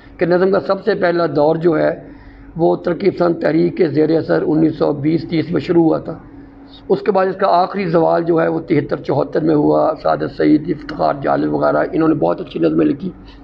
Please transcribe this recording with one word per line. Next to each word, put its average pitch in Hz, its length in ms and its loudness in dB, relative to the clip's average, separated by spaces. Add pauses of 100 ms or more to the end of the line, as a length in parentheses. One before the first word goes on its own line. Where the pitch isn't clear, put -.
(200)
कि 175 60 0
नज़म 180 260 2
का 196 80 2
सबसे 196 360 -2
पहला 175 320 0
दौर 151 300 2
जो 165 160 2
है 151 320 -2 (520)
वो 175 180 2
तरक्की 175 340 -2
पसंद 170 260 0
तहरीक 165 420 0
के 180 100 2
ज़ेर 151 240 0
असर 165 320 0
उन्नीस 160 360 0
सौ 156 140 2
बीस 151 360 -2
तीस 160 220 -2
में 160 100 0
शुरू 170 220 2
हुआ 156 160 2
था। 160 220 -10 (680)
उसके 208 220 0
बाद 190 160 2
इसका 190 200 -2
आखिरी 185 380 0
ज़वाल 165 380 2
जो 165 140 2
है 165 120 2
वो 160 100 -2
तिहत्तर 156 400 -2
चौहत्तर 151 440 -2
में 160 120 2
हुआ। 151 380 2
सादत 156 360 -2
सईद, 156 400 2
इफ्तिखार 147 500 -4
जालिब 147 340 0
वगैरह, 147 420 0
इन्होंने 156 200 2
बहुत 170 260 0
अच्छी - 180 -10
नज़में 160 260 2
लिखी। 151 260 -4 (320)